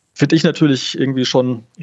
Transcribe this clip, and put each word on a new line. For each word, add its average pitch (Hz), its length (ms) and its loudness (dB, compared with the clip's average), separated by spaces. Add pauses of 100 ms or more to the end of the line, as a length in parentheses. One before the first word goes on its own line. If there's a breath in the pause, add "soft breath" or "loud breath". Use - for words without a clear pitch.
(160)
finde 147 200 2
ich 156 80 2
natürlich 147 540 0
irgendwie 131 280 -2
schon 123 380 -2 (200)